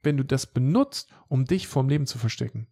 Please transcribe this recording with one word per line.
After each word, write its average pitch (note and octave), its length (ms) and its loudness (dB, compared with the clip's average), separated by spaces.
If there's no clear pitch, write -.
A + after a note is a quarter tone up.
wenn D3 160 2
du C3+ 60 0
das C3+ 220 0
benutzt, D#3 640 0
um C3+ 160 0
dich F#3 240 0
vorm C3+ 220 0
Leben C#3+ 160 2
zu - 120 -10
verstecken. A2+ 540 -4